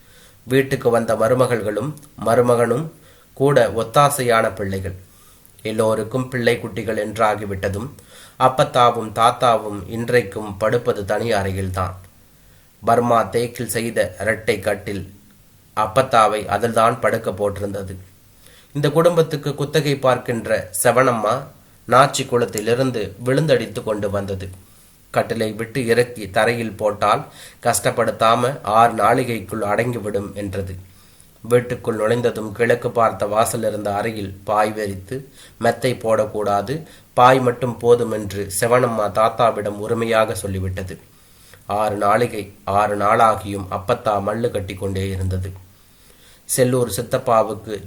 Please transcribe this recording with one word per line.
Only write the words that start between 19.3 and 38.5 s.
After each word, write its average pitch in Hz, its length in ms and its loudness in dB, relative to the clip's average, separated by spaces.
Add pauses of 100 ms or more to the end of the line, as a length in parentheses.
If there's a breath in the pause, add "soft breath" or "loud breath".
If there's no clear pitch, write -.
குத்தகை 143 400 -2
பார்க்கின்ற 120 720 -2 (140)
செவனம்மா 120 600 2 (440 soft breath)
நாச்சி 131 380 4
குளத்திலிருந்து 117 880 0 (120)
விழுந்தடித்து 123 580 0
கொண்டு 104 260 -2
வந்தது. 95 400 -6 (600 soft breath)
கட்டிலை 110 420 -2
விட்டு 113 340 -6
இறக்கி 113 440 0
தரையில் 113 420 0
போட்டால் 104 540 0 (380 loud breath)
கஷ்டப்படுத்தாம 120 1000 0
ஆறு 113 300 4
நாளிகைக்குள் 113 680 0
அடங்கிவிடும் 104 720 -2
என்றது. 98 420 -8 (640 soft breath)
வீட்டுக்குள் 120 540 0
நுழைந்ததும் 107 560 0
கிழக்கு 120 400 0
பார்த்த 110 340 2
வாசல் 110 380 0
இருந்த 104 320 -2
அறையில் 104 480 -6
பாய் 107 280 0
விரித்து 107 600 -8 (260 loud breath)
மெத்தை 117 380 0
போடக்கூடாது, 107 880 -2 (300 loud breath)
பாய் 131 260 6
மட்டும் 120 380 0
போதும் 120 340 4
என்று 101 480 -6